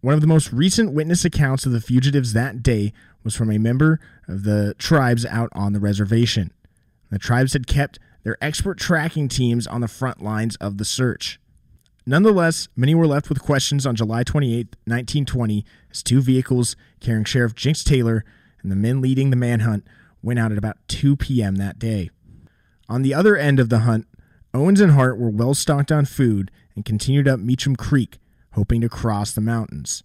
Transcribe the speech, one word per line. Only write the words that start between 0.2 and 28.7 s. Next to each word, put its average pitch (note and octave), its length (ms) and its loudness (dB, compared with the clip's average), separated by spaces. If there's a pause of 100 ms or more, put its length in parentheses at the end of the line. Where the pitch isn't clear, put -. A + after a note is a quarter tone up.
the D3+ 60 4
most D#3+ 260 4
recent F#3 400 2
witness D#3 320 0
accounts C3+ 400 0
of B2+ 80 0
the A#2 80 0
fugitives B2+ 500 2
that A#2 320 -2
day G#2+ 300 0 (280)
was A2 140 -6
from A2 160 0
a G#2+ 60 2
member C3 420 2 (300)
of G2 140 -8
the G#2 340 0
tribes A#2+ 480 2
out A#2 260 -4
on G2+ 220 -4
the G#2 80 -2
reservation. G#2 720 0 (580)
The G2+ 80 -4
tribes B2+ 320 0
had B2+ 160 -4
kept C#3+ 320 -2 (240)
their A2 180 -6
expert F#3 360 -6
tracking D#3 500 -2
teams A#2+ 400 0
on A#2+ 140 -6
the A2+ 80 -4
front - 340 -8
lines G#2+ 340 -4
of G2+ 200 -8
the G#2 80 -4
search. - 520 -4 (680)
Nonetheless, E3+ 720 2
many C#3 180 2
were E3 120 4
left C#3+ 200 -2
with C#3+ 140 -4
questions C#3 440 0
on B2 120 -2
July A2+ 260 -2
twenty-eighth, A#2+ 500 -2 (140)
nineteen B2 380 -2
twenty, G#2+ 400 -2 (260)
as - 100 -14
two B2+ 200 2
vehicles B2+ 560 0 (240)
carrying A2 240 -2
Sheriff A#2+ 280 0
Jinx - 300 -2
Taylor A2+ 400 2 (380)
and F#2+ 100 -6
the G2 60 -2
men A#2+ 240 0
leading C3 300 2
the B2+ 40 2
manhunt A2+ 500 0 (360)
went A#2+ 180 -2
out A2+ 140 -2
at G#2 40 -4
about G#2 200 -6 (100)
two C#3+ 300 0
P B2 260 -2
M F#2+ 140 -2
that G2 200 -6
day. G#2+ 320 -4 (800)
On A#2+ 140 -4
the C3+ 120 0
other G3 220 4
end C#3 240 2
of B2 80 4
the A#2 120 2
hunt, A2+ 280 0 (460)
Owens F3+ 260 4
and F#3 140 8
Hart B2+ 260 4
were A#2+ 100 -2
well A#2 240 0
stocked C#3+ 380 0
on D3+ 140 2
food G#2+ 460 0 (220)
and G#2 120 -10
continued C3+ 420 0
up C3 140 0
Meacham B2+ 340 -2
Creek, - 420 -2 (360)
hoping A#2 280 0